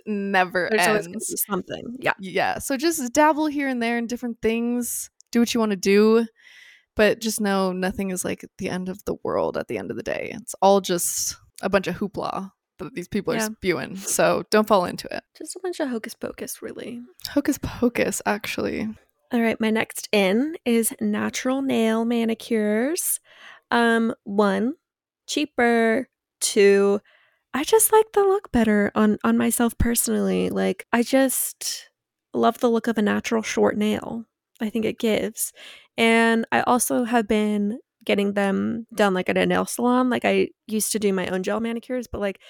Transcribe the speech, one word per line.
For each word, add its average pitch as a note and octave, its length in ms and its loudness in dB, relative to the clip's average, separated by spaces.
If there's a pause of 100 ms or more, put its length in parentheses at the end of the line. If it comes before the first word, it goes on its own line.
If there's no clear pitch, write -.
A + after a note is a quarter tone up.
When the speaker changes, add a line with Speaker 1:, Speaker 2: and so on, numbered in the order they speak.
Speaker 1:
never G3 640 0
Speaker 2:
There's F3+ 160 2
always G#3 200 0
gonna F3+ 100 -12
Speaker 1:
ends. - 140 -8
Speaker 2:
be G#3+ 60 -8
something. - 640 -6
Yeah. - 180 0
Speaker 1:
Yeah. E3+ 400 -2
So - 180 -6
just D4 360 -2
dabble D4+ 340 4
here C#4+ 220 -4
and B3 140 -4
there A#3 160 -2
in A#3 80 -4
different A#3 360 -8
things. A#3 680 -2 (200)
Do A#3 100 2
what A#3 140 2
you A#3 60 0
wanna G#3+ 160 0
do, G#3+ 500 4 (720)
but G#3 240 4
just A3+ 200 -4
know G3 320 0
nothing F#3 380 -4
is, F#3 140 -6
like, F#3+ 200 -6 (140)
the F#3+ 120 -6
end F#3 180 -6
of F#3+ 160 -10
the - 180 -4
world E2 340 -2
at - 120 -6
the A2+ 100 -6
end F2+ 120 -8
of - 60 -6
the - 60 -10
day. - 320 -6
It's - 280 -14
all G3 180 6
just - 560 -4 (260)
a F#3+ 80 -4
bunch F#3+ 160 0
of F3 100 -4
hoopla - 560 -8 (260)
that F3+ 160 -14
these F3 140 -10
people F#3+ 260 -4
are - 20 -2
Speaker 2:
Yeah. A3 200 -2
Speaker 1:
spewing. F3+ 400 -4
So F3 540 0
don't G#3+ 180 4
fall F#3+ 180 4
into - 280 -8
it. - 100 -8 (120)
Speaker 2:
Just - 200 -14
a F4+ 60 -18
bunch F4+ 180 -6
of C#4+ 80 -2
hocus A3+ 260 -8
pocus, - 480 -10
really. - 400 -12 (260)
Speaker 1:
Hocus C#4+ 320 -2
pocus, - 680 -2
actually. - 640 -4 (460)
Speaker 2:
All A#3 60 2
right, A3+ 180 0
my A3 120 0
next - 420 -4
in A3 440 2 (100)
is A#3 340 2
natural G#3+ 600 -2
nail A3+ 420 2
manicures. A3+ 1120 -2 (520)
Um, A#3 420 2 (120)
one, G3+ 500 0 (520)
cheaper. A#3 840 0 (340)
Two, G3+ 580 6 (540)
I C4+ 100 -2
just - 280 4
like A4 200 6
the G4+ 120 4
look G4 280 0
better G#3+ 420 4
on, G#3+ 300 4
on A3+ 140 4
myself A#3 400 0
personally. G3+ 720 0
Like, F#3+ 420 -2
I A#3+ 100 4
just - 840 0 (460)
love A3+ 240 2
the B3 100 2
look A3+ 200 0
of A3 100 0
a G#3+ 40 2
natural G#3 400 0
short G#3 360 0
nail. G#3+ 480 -4 (340)
I A3 80 -4
think A3 160 -2
it - 140 -4
gives. - 560 -2 (420)
And A3+ 560 4
I A#3 100 4
also B3 420 2
have A#3 220 2
been G#3+ 520 0 (260)
getting G3+ 300 0
them G3+ 600 -2
done, G3+ 200 2
like, F#3 160 -2
at F#3+ 80 2
a F3+ 80 2
nail F3+ 180 2
salon. B3 460 0
Like, A#3 160 -2
I G3 220 2 (180)
used G#3+ 260 -2
to A3 60 -2
do G3+ 160 0
my F#3 140 -2
own F#3 140 -4
gel G3+ 180 -2
manicures, A#3 460 -6
but, - 140 -8
like, G3 180 -4 (120)